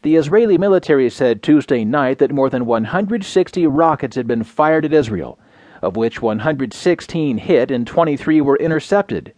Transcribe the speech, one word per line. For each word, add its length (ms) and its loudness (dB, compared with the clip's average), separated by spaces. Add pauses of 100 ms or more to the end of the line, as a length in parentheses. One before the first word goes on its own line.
the 160 2
Israeli 400 2
military 520 2
said 320 -2
Tuesday 440 2
night 340 0
that 140 2
more 160 0
than 160 -4
one 180 0
hundred 400 -4
sixty 420 0
rockets 520 0
had 100 -4
been 160 -2
fired 400 0
at 100 -2
Israel, 460 -2 (420)
of 140 -4
which 260 -2
one 180 -2
hundred 340 -4
sixteen 640 -2
hit 340 0
and 160 -4
twenty-three 540 0
were 160 2
intercepted. 800 -2